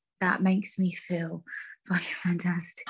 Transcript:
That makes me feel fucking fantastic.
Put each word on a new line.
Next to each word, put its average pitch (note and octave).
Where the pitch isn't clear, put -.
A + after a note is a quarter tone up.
That F3+
makes F#3+
me F#3
feel E3+
fucking -
fantastic. F3